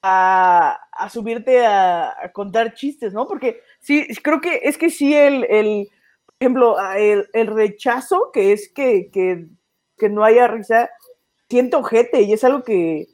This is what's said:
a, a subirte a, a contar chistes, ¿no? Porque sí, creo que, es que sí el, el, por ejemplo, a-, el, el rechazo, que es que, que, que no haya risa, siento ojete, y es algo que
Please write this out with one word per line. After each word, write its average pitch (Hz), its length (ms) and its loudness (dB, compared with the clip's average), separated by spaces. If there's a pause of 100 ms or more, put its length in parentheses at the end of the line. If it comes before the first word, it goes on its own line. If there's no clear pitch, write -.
a, 185 760 2 (120)
a 196 180 -10
subirte 233 560 0
a, 180 460 0
a - 200 -14
contar 214 420 -4
chistes, 269 400 -10
¿no? 226 140 -6
Porque 254 340 -8 (200)
sí, 294 260 -2 (160)
creo 302 160 0
que, 339 240 -4
es 285 140 -2
que 330 120 0
sí 294 240 0
el, 285 360 4
el, 214 400 0 (360)
por - 140 -20
ejemplo, 247 400 2
a-, 190 180 -4
el, 208 360 2
el 226 140 0
rechazo, 226 840 -2
que 202 220 2
es 208 200 -6
que, 247 380 -2
que, 180 360 -4 (500)
que 214 120 -2
no 208 140 -2
haya 233 240 6
risa, 226 420 -2 (600)
siento 247 300 0
ojete, 233 420 0
y 202 100 2
es 214 140 0
algo 262 180 2
que 170 500 -4